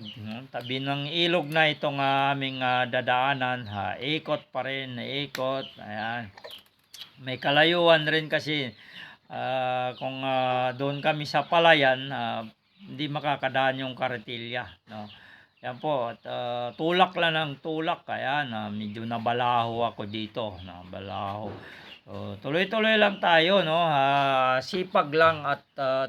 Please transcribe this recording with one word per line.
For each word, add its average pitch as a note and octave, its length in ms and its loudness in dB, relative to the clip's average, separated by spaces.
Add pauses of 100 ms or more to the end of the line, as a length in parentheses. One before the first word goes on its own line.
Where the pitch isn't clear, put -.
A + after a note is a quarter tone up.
(200)
no? A2 260 -12
Tabi B2 320 -6
ng C#3 300 -4
ilog E3+ 400 2
na D#3 180 4
itong, D3 320 -2
ah, C#3 320 4
aming, C3+ 300 -4
ah, B2+ 260 2
dadaanan, B2+ 800 0
ha. G2 320 -4
Ikot D3+ 540 -4
pa C3 100 -4
rin, C3 320 -8
ikot. C3+ 720 -4 (140)
Ayan. A2 500 -8 (880)
May B2+ 220 -8
kalayuan D#3+ 640 6
rin D#3 240 0
kasi, D3 400 -2 (580)
ah, B2+ 720 -4
kung, C3 260 -8
ah, B2+ 500 2
doon C#3 280 -2
kami D3+ 240 0
sa C#3+ 180 0
palayan, C#3 720 6
ah, A#2 320 -4 (340)
hindi D3+ 300 -8
makakadaan C3+ 720 0
yung C3 160 -6
karitilya, A#2+ 720 -6 (180)
no? G#2+ 220 -12 (500)
Yan A#2+ 240 -10
po, C#3+ 240 0
at, A#2 180 -10
ah, A#2+ 520 -6
tulak F3+ 420 2
lang E3 160 2
ng D#3 240 -2
tulak. D#3+ 480 -6
Kaya B2 380 -2
na G#2+ 260 -6
medyo G#2+ 320 -8
nabalaho A#2 800 0
ako A2+ 240 -4
dito, G#2+ 560 -6
nabalaho. G2 880 -8 (560)
So, G2+ 320 -10
tuloy-tuloy F#3+ 560 0
lang G3+ 240 4
tayo, F3 480 6
no? D#3+ 160 2
Ah, C3+ 800 4
sipag F#3 480 0
lang D#3+ 320 6
at, C#3+ 220 -2 (100)
ah, C3+ 340 0